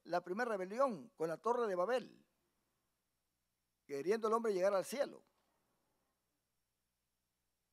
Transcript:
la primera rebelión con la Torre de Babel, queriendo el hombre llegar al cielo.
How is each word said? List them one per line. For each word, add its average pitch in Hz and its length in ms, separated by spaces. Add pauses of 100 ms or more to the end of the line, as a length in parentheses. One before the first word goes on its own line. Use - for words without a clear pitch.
la 175 200
primera 226 280
rebelión 190 580
con 160 180
la 160 80
Torre 240 300
de 190 80
Babel, 190 520 (1600)
queriendo 190 440
el 214 60
hombre 226 200
llegar 190 200
al 180 120
cielo. 254 360 (2500)